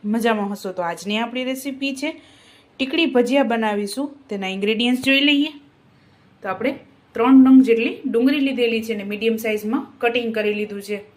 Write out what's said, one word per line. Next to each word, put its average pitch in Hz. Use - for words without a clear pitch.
મજામાં 214
હશો. 196
તો 180
આજની 175
આપણી 247
રેસીપી 262
છે 302
ટીકડી -
ભજીયા 247
બનાવીશું. 220
તેના 196
ઇન્ગ્રેડિયન્ટ્સ 240
જોઈ 269
લઈએ. 294
તો 190
આપણે 226
ત્રણ 262
નંગ 262
જેટલી 233
ડુંગળી 269
લીધેલી 233
છે 208
ને 196
મીડિયમ 220
સાઇઝમાં 214
કટિંગ 233
કરી 208
લીધું 202
છે. 202